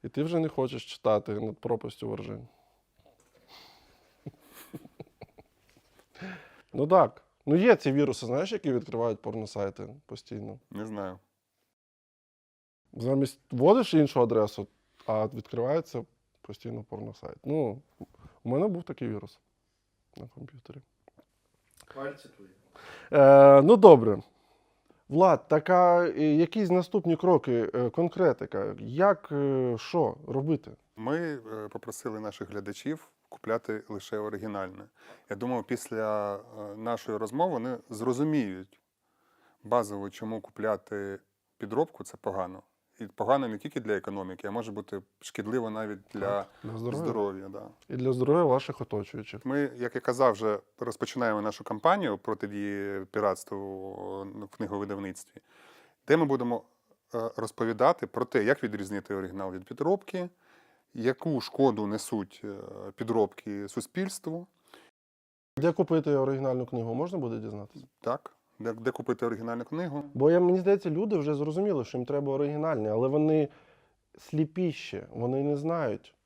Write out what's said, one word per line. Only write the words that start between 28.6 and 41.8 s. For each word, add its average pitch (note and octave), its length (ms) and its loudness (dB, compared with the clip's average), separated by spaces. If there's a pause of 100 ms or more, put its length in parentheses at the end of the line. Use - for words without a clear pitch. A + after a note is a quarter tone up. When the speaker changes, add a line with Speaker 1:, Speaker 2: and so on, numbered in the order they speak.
Speaker 1:
Як, F3 520 0
е, C3+ 460 0
що C#3+ 400 -2 (100)
робити? C#3 440 -4 (240)
Speaker 2:
Ми, B2 220 -4
е, A2+ 500 -8
попросили A2 520 -10
наших G#2 300 -10
глядачів G2+ 580 -10 (220)
купляти A2 600 -6
лише G#2+ 280 -10
оригінальне. G2+ 680 -8 (460)
Я G#2 60 -6
думаю, A#2+ 280 -4
після, G#2+ 720 -4
е, G2+ 40 -10 (360)
нашої A2+ 420 -6
розмови C3 340 -2
вони B2 260 -6 (120)
зрозуміють A#2+ 880 -2 (840)
базово, G2+ 460 -2
чому A2 320 -10
купляти G2+ 800 -6 (380)
підробку — A#2 460 -4